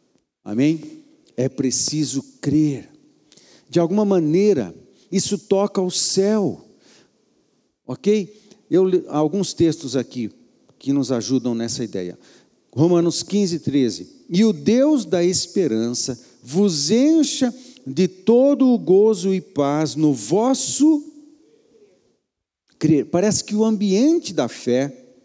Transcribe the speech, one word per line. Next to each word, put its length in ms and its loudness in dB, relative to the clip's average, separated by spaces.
Amém? 580 -4
É 140 -2
preciso 720 -4
crer. 500 -2
De 120 -2
alguma 260 0
maneira, 680 2
isso 260 -2
toca 440 -2
o 80 -2
céu. 760 -2
Ok? 520 -2
Eu 160 4
li 220 2
alguns 460 -2
textos 420 -2
aqui 360 -6
que 140 -4
nos 180 -2
ajudam 440 -2
nessa 280 -6
ideia. 340 -8
Romanos 520 2
quinze, 360 -2
treze. 480 -2
"E 160 2
o 80 2
Deus 520 2
da 180 0
esperança 960 -2
vos 480 0
encha 640 2
de 200 0
todo 600 2
o 100 4
gozo 560 2
e 80 -2
paz 540 -2
no 180 2
vosso 920 0
crer." 280 2
Parece 380 -2
que 120 -8
o 100 0
ambiente 680 0
da 140 -2
fé 480 -4